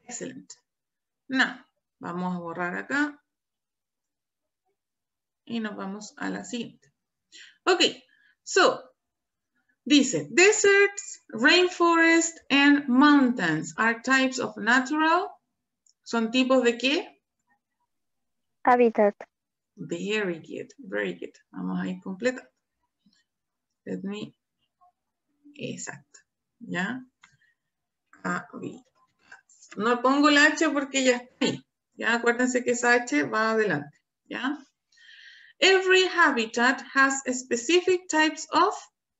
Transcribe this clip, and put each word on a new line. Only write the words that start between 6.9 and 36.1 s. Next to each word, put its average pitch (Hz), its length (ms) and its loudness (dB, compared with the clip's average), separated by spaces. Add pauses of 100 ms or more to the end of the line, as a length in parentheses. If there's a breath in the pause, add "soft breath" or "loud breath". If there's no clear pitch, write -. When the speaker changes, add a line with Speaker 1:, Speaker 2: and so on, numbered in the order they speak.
Speaker 1:
Ok, 349 160 2 (600)
so, - 500 0 (920)
dice, 233 460 2
deserts, 403 960 2
rainforest, 330 1120 2 (120)
and 285 380 4
mountains 240 880 2
are 233 260 0
types 262 360 0
of - 180 -6
natural. 294 720 0 (760)
¿Son 226 280 -4
tipos 254 320 2
de 240 160 0
qué? 285 440 -4 (1400)
Speaker 2:
Hábitat. 226 520 2 (600)
Speaker 1:
Very 175 640 -6
good, - 280 -16 (100)
very 104 360 -6
good. - 200 -16 (160)
Vamos 185 300 -8
a 185 80 -6
ir 185 120 -10
completando. 220 500 -8 (1300)
Let 185 180 -10
me, 208 320 -12 (1200)
exacto, - 680 -16 (380)
¿ya? 208 440 -8 (1200)
Hábitat. - 640 -12 (880 soft breath)
No 240 260 -2
pongo 285 280 4
la 294 160 6
H 311 240 0
porque 269 320 -2
ya 254 140 4
está - 240 -14
ahí. 156 240 -4 (300)
Ya 220 200 -2
acuérdense 240 480 0
que 247 100 -2
esa 240 200 0
H 247 320 0
va 220 280 -2
adelante, 190 460 -2 (260)
¿ya? 269 340 -8 (1000 soft breath)
Every 370 480 4
habitat 262 760 0 (120)